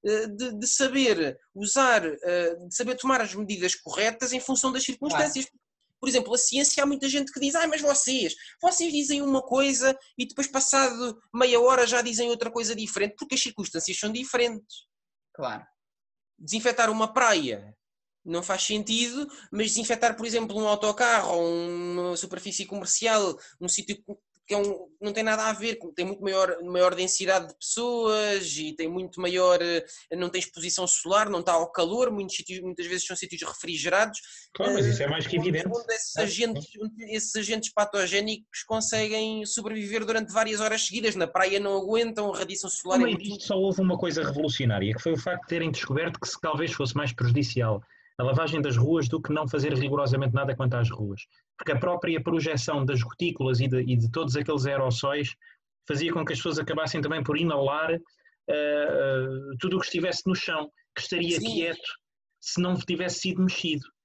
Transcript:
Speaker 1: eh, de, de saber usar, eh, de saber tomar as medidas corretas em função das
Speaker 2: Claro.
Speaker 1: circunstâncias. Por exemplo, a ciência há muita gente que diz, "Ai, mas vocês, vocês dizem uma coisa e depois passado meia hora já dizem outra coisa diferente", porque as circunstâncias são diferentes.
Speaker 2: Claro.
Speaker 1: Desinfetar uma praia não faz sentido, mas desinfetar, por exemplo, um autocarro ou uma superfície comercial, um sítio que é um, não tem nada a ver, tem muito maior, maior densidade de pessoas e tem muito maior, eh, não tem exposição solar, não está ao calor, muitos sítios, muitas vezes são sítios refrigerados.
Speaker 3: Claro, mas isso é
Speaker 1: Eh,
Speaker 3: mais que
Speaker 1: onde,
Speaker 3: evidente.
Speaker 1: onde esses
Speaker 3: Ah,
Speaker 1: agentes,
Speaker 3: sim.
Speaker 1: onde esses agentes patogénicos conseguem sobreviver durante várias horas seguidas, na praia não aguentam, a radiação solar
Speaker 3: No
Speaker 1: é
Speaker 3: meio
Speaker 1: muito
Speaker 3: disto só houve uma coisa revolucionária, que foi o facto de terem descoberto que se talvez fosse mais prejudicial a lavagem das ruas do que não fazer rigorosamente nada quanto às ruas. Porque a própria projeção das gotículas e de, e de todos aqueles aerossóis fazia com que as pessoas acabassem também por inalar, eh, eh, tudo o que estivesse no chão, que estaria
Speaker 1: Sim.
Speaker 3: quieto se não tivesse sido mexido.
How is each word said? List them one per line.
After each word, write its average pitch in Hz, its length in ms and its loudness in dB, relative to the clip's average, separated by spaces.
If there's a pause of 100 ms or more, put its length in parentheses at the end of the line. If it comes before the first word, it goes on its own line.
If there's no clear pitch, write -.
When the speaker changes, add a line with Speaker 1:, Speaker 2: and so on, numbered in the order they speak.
Speaker 1:
eh, 214 240 0
de, 220 300 -6
de 233 80 -4
saber 240 720 2 (160)
usar, 214 500 4
eh, 170 520 0
de 180 180 -14
saber 247 220 -2
tomar 254 240 2
as 196 140 -4
medidas 190 400 -2
corretas 226 580 -2
em 254 80 -2
função 262 320 0
das 254 120 -2
Speaker 2:
Claro. 262 140 -6
Speaker 1:
circunstâncias. 294 480 0 (540)
Por 269 80 -2
exemplo, 247 240 2
a 247 60 4
ciência 277 440 2
há 277 40 4
muita 277 220 0
gente 269 220 0
que - 100 -12
diz, 285 140 0
"Ai, 330 120 2
mas 302 160 0
vocês, 262 520 2 (280)
vocês 339 300 4
dizem 285 280 2
uma 269 220 2
coisa 269 540 2 (220)
e 247 80 -2
depois 269 200 -4
passado 262 720 2 (180)
meia 240 260 6
hora 247 260 8
já 240 160 2
dizem 240 280 0
outra 233 200 -2
coisa 233 240 -2
diferente", 208 440 -2
porque 277 160 -6
as - 80 2
circunstâncias - 560 -4
são 214 120 -2
diferentes. 240 760 -2 (480)
Speaker 2:
Claro. 120 280 -8 (760)
Speaker 1:
Desinfetar 226 520 0
uma 220 220 0
praia 143 600 2 (500)
não 170 180 -4
faz 190 200 -2
sentido, 233 640 -2 (260)
mas 214 180 -2
desinfetar, 226 460 0
por 220 100 -6
exemplo, 226 320 -2
um 214 100 2
autocarro 208 680 2
ou 170 140 2 (580)
uma 175 60 -4
superfície 185 500 -8
comercial, 202 680 0 (240)
um 175 80 -6
sítio 208 280 -2 (500)
que 202 80 -2
é 208 40 2
um, 190 300 -2 (120)
não 208 120 -4
tem 220 100 -2
nada 220 240 2
a 220 60 2
ver, 214 260 -4 (160)
tem 175 100 -2
muito 190 180 -6
maior, 190 420 2
maior 180 300 4
densidade 185 540 2
de - 80 -20
pessoas 214 1000 0
e 156 160 -6
tem 165 160 -4
muito 185 300 -6
maior, 180 420 4
eh, 170 220 0 (320)
não 180 120 -2
tem 180 120 -2
exposição 175 480 -4
solar, 202 420 2
não 185 100 -2
está 175 120 2
ao 170 180 4
calor, 208 400 0
muitos 196 260 -6
sítios, 185 240 -8
muitas 175 260 -8
vezes 175 200 -4
são 185 100 -8
sítios 175 320 -8
refrigerados. 175 720 0 (360)
Speaker 3:
Claro, 202 200 0
mas 196 120 4
isso 117 160 2
é 143 40 0
Speaker 1:
Eh, - 40 0
Speaker 3:
mais 160 160 -2
que 175 120 0
Speaker 1:
onde, 165 100 2
Speaker 3:
evidente. 170 200 0
Speaker 1:
onde 226 260 -2
esses - 220 -6
Speaker 3:
Ah, 220 60 0
Speaker 1:
agentes, 202 500 -2
Speaker 3:
sim. 214 100 -18
Speaker 1:
onde 220 220 -10 (100)
esses 214 220 -4
agentes 220 360 -4
patogénicos 202 920 -2
conseguem 220 840 -2
sobreviver 214 580 -4
durante 220 280 -2
várias 220 280 0
horas 220 240 0
seguidas, 220 300 0
na 180 140 0
praia 190 320 2
não 196 160 0
aguentam, 214 580 0
a - 40 -4
radiação 190 300 -6
solar 180 300 0
Speaker 3:
No 247 40 8
Speaker 1:
é 240 40 6
Speaker 3:
meio 208 120 0
Speaker 1:
muito 202 120 -6
Speaker 3:
disto 202 160 -10
só 202 100 0
houve 190 240 2
uma 180 160 4
coisa 165 280 0
revolucionária, 123 680 0
que 113 100 -4
foi 165 100 2
o 143 60 0
facto 180 240 -4
de - 60 -18
terem 165 220 0
descoberto 160 500 -2
que - 80 -8
se - 120 -8
talvez 156 320 -2
fosse 131 240 -2
mais 123 160 -2
prejudicial 120 680 2 (380)
a 127 40 -2
lavagem 147 380 2
das 139 160 2
ruas 143 320 4
do 160 140 0
que 147 100 -4
não 151 160 0
fazer 147 240 0
rigorosamente 135 640 2
nada 135 200 0
quanto 123 200 -2
às 117 160 2
ruas. 101 320 -6 (340)
Porque - 160 -4
a 127 60 0
própria 175 440 0
projeção 151 640 0
das 131 180 0
gotículas 131 580 0
e 131 80 2
de, 127 120 2
e 127 160 2
de 113 140 2
todos 147 260 -2
aqueles 147 300 0
aerossóis 139 680 0 (540)
fazia 156 240 0
com 170 100 -2
que 147 120 -2
as 123 40 -4
pessoas 147 200 -2
acabassem 156 420 -2
também 147 220 -2
por 147 160 0
inalar, 151 560 2
eh, 170 40 -2 (520)
eh, 147 760 2 (320)
tudo 185 200 0
o - 20 2
que - 60 -4
estivesse 175 400 -2
no 185 80 4
chão, 156 360 -4 (240)
que - 60 -6
estaria 170 380 0
Speaker 1:
Sim. 226 120 -2
Speaker 3:
quieto 165 300 -2 (640)
se - 180 -4
não 180 160 2
tivesse 175 440 -2
sido 185 220 0
mexido. 160 440 0 (180)